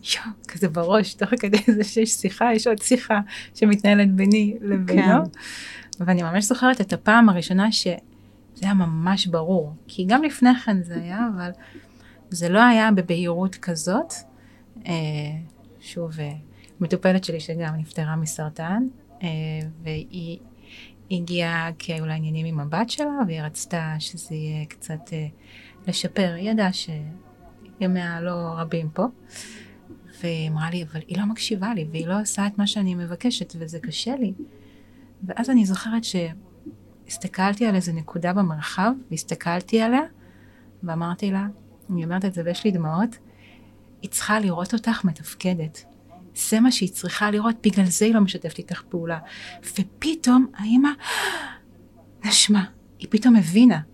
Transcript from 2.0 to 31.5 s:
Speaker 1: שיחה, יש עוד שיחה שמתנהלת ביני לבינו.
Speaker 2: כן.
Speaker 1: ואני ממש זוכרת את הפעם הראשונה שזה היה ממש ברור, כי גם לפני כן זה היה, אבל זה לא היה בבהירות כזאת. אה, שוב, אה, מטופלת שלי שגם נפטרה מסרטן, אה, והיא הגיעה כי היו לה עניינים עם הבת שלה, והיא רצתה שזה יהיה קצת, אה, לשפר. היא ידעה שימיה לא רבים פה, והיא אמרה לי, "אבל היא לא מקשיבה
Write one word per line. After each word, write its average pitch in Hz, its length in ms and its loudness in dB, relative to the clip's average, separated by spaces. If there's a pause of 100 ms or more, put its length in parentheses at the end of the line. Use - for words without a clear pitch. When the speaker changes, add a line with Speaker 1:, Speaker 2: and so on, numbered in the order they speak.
Speaker 1:
שיחה, 226 440 0
יש 220 120 0
עוד 226 120 2
שיחה 233 420 2 (340)
שמתנהלת 208 600 6
ביני 208 460 4
לבינו. 190 420 2 (220)
Speaker 2:
כן. - 800 -12
Speaker 1:
ואני 175 180 4
ממש 175 220 0
זוכרת 254 360 2
את 190 120 0
הפעם 220 360 6
הראשונה 185 440 2
שזה 180 220 0 (680)
היה 196 120 2
ממש 180 520 2
ברור, 165 460 0 (140)
כי - 220 -6
גם 262 140 4
לפני 254 320 4
כן 208 280 0
זה 170 120 -10
היה, 180 420 -4
אבל 175 140 -6 (800)
זה 170 180 -4
לא 196 140 6
היה 220 300 6
בבהירות 180 640 0
כזאת. 180 560 -4 (760)
אה, 180 60 -6 (880)
שוב, 160 400 -10
אה, 147 120 -8 (480)
מטופלת 185 440 2
שלי 165 160 -6
שגם 160 360 -6
נפטרה 156 400 -4
מסרטן, 160 680 -4 (360)
אה, 175 60 -6 (540)
והיא 165 560 -10 (720)
הגיעה 170 680 -2
כי - 140 -8
היו 160 140 -4
לה 156 80 -4
עניינים 160 320 -4
עם 160 140 -4
הבת 165 300 -2
שלה, 294 360 -4
והיא 160 160 -4
רצתה 160 560 -6
שזה - 360 -10
יהיה 156 320 -6
קצת, - 460 -14
אה, 156 140 -6 (640)
לשפר. 180 460 -2
היא 190 160 -4
ידעה 214 220 2
שימיה 170 1500 -6
לא 180 120 -4
רבים 165 580 -4
פה, 185 160 -2 (1160)
והיא 160 280 -4
אמרה 156 200 -4
לי, 175 140 -6
"אבל 156 240 -10
היא 185 100 -4
לא 208 60 0
מקשיבה 220 500 -4